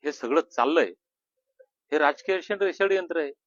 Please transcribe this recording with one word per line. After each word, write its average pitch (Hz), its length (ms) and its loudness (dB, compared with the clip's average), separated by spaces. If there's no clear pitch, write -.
हे 147 80 -2
सगळं 135 280 -2
चाललंय, 131 520 0
हे - 380 -6
राजकीय 151 420 0
षड-, 196 340 -2
षडयंत्र 185 460 0
आहे. 143 120 -4